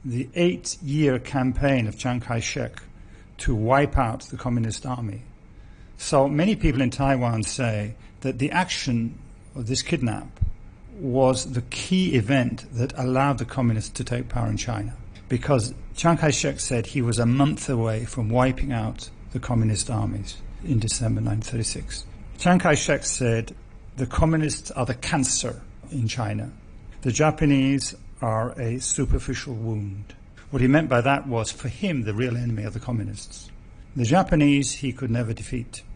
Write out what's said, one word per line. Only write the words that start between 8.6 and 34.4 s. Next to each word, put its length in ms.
of 140
this 140
kidnap 460
was 540
the 120
key 500
event 520
that 200
allowed 440
the 40
communists 540
to 80
take 240
power 180
in 80
China, 400
because 460
Chiang 180
Kai-shek 460
said 240
he 160
was 180
a 60
month 420
away 380
from 240
wiping 420
out 380
the 60
communist 500
armies 480
in 160
December 400
nineteen 320
thirty-six. 540
Chiang 220
Kai-shek 440
said, 500
"The 100
communists 640
are 140
the 100
cancer 680
in 160
China. 440
The 100
Japanese 840
are 400
a 200
superficial 720
wound." 640
What 100
he 80
meant 220
by 120
that 260
was, 240
for 160
him, 340
the 140
real 200
enemy 280
are 80
the 80
communists. 720
The 100
Japanese 680